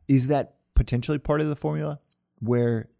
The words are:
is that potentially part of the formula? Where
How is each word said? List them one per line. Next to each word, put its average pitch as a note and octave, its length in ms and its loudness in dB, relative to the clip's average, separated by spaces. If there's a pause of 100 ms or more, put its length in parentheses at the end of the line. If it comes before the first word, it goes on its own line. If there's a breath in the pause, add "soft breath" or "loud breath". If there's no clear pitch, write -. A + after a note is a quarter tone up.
is C3 200 4
that C#3+ 300 -2 (180)
potentially B2 440 0
part D3+ 220 0
of D3+ 60 0
the D3 80 -2
formula? D3+ 440 -4 (400)
Where A#2 500 0 (100)